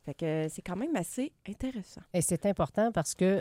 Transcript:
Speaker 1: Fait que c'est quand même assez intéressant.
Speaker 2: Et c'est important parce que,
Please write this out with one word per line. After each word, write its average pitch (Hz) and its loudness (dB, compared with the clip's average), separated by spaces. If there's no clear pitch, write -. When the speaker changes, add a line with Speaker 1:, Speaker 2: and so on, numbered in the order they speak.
Speaker 1:
Fait 143 -8
que 156 0
c'est - -10
quand 180 -6
même 285 -2
assez 254 -2
intéressant. 233 -8
Speaker 2:
Et 175 4
c'est 165 0
important 202 2
parce - -2
que, 180 4